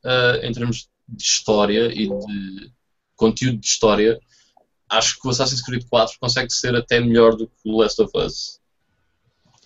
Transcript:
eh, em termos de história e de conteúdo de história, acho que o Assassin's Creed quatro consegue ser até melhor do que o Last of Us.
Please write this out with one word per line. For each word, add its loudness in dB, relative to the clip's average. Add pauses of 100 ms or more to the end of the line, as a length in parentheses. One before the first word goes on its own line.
eh, 2
em -4
termos -6 (180)
de -16
história 2
e -4
de -10 (420)
conteúdo 0
de -10
história, 2 (680)
acho -2
que -8
o -2
Assassin's -2
Creed -8
quatro 2
consegue -2
ser -2
até 0
melhor 6
do -8
que -16
o -2
Last 2
of -2
Us. -6 (1040)